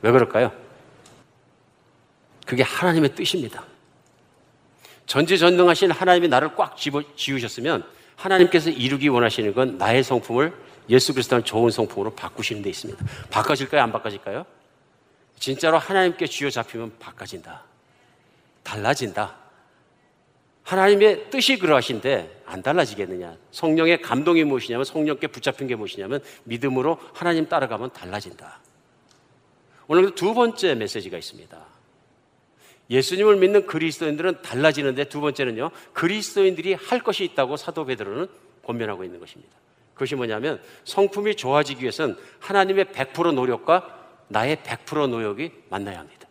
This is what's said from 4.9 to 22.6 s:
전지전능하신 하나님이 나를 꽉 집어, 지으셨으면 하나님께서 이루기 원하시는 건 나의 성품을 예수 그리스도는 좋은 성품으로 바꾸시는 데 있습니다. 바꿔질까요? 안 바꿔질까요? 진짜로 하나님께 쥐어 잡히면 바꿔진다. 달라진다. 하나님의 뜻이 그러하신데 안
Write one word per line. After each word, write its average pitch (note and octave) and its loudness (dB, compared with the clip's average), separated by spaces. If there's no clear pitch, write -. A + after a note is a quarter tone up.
전지전능하신 F3 4
하나님이 F3 4
나를 C#3+ 2
꽉 - -4
집어, C#3+ -4
지으셨으면 B2+ -4
하나님께서 F3+ 4
이루기 C3+ 0
원하시는 A#2 2
건 B2+ 0
나의 A#2 4
성품을 B2+ 0
예수 B2+ 6
그리스도는 A#2+ 0
좋은 A2+ 2
성품으로 G#2 -4
바꾸시는 G#2 -10
데 G2 -6
있습니다. - -10
바꿔질까요? C3+ 0
안 A2+ 2
바꿔질까요? A2 -8
진짜로 E3 0
하나님께 F3+ 0
쥐어 C#3+ -4
잡히면 A2+ -8
바꿔진다. - -18
달라진다. G#2 -4
하나님의 G3 4
뜻이 C4 0
그러하신데 B2 0
안 F#2+ -12